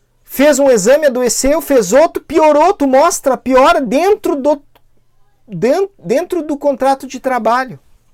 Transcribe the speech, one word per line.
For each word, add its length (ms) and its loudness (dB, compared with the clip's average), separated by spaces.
fez 340 0
um 120 2
exame, 360 2
adoeceu, 560 -2
fez 320 0
outro, 300 2
piorou, 500 2
tu 140 -2
mostra, 500 0
piora 420 2
dentro 560 0
do, 260 -2
den-, 500 -2
dentro 440 -4
do 160 -8
contrato 500 -2
de 120 -14
trabalho. 600 -4